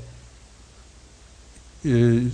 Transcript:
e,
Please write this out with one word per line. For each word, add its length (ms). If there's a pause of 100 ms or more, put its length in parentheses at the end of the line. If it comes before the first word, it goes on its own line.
(1800)
e, 60 (440)